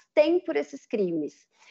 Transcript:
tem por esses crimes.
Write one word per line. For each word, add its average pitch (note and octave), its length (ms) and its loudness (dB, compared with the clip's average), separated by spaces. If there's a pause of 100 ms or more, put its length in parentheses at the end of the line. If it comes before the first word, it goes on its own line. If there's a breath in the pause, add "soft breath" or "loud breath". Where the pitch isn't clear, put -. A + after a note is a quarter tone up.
(140)
tem D#4+ 260 4
por D#4 160 -6
esses C#4+ 300 -6
crimes. E3+ 600 -4 (240 loud breath)